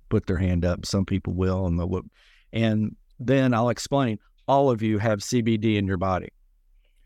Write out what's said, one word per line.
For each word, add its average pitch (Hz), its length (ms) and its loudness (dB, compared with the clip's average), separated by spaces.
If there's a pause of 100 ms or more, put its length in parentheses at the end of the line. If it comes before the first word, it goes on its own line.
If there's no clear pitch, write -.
put 107 200 0
their 92 100 0
hand 90 260 2
up, 87 220 0
some 98 200 0
people 95 280 -4
will, 92 320 0
and 85 120 0
they'll 87 120 -2
look. 92 160 -4 (480)
And 110 420 0 (240)
then 131 340 2
I'll 120 160 0
explain, 120 480 -2 (300)
"All 139 220 4
of 113 120 0
you 107 180 2
have 107 240 0
C 123 180 0
B 113 160 2
D 107 200 2
in 98 100 0
your 95 100 0
body," 90 320 -2 (760)